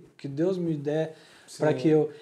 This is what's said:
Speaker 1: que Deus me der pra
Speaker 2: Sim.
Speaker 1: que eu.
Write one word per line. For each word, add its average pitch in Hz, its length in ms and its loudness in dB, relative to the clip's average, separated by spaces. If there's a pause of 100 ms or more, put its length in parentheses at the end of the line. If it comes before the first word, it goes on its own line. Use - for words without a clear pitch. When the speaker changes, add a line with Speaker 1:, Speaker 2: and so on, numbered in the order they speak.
(180)
Speaker 1:
que 143 100 -14
Deus 165 300 -2
me 165 180 -2
der 147 400 -4 (440)
pra 151 120 2
Speaker 2:
Sim. 135 60 2
Speaker 1:
que - 120 0
eu. 151 200 4 (120)